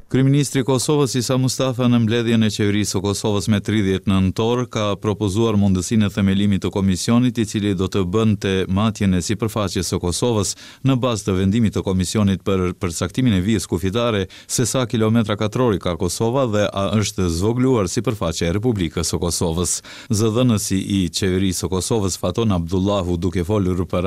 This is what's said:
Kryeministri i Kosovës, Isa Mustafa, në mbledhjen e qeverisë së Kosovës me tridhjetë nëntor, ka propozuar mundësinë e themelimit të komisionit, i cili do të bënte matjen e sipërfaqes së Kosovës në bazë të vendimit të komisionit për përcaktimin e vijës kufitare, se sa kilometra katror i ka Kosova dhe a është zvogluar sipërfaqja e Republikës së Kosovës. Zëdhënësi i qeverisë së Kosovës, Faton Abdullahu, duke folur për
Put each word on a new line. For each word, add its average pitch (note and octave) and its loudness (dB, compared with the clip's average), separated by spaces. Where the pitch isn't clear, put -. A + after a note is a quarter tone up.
Kryeministri C3+ 2
i A2+ -2
Kosovës, C3+ 0
Isa B2+ -2
Mustafa, B2+ 0
në A#2+ 4
mbledhjen A2+ 2
e G#2+ 2
qeverisë G2+ 0
së G2+ 0
Kosovës G2+ -2
me G#2+ 4
tridhjetë F#2+ 0
nëntor, A2 0
ka A2 -2
propozuar G#2+ 0
mundësinë G2+ 2
e F#2+ -2
themelimit G2 2
të G2 0
komisionit, A2 0
i G#2+ 0
cili G#2 0
do F#2 -2
të G2+ 0
bënte G#2 0
matjen G2 0
e F2 0
sipërfaqes G#2 -4
së F#2+ -2
Kosovës G2+ 0
në C3+ 2
bazë A2+ -2
të G2 2
vendimit G2 2
të F#2+ -2
komisionit F#2+ 0
për F#2 0
përcaktimin G2 0
e - 0
vijës G2 0
kufitare, G2 -2
se - -2
sa C3 -2
kilometra A2 2
katror A2 0
i E2+ -2
ka F2 -2
Kosova A#2 0
dhe G#2 2
a G2 -2
është F#2+ 0
zvogluar A2+ 2
sipërfaqja F#2 -2
e - 0
Republikës F#2+ -2
së E2+ -2
Kosovës. E2+ -2
Zëdhënësi A2 2
i G2+ 0
qeverisë F#2+ -2
së E2 -4
Kosovës, F#2+ -2
Faton G2+ 0
Abdullahu, F2+ 0
duke F2+ -2
folur F2+ 0
për F2+ -2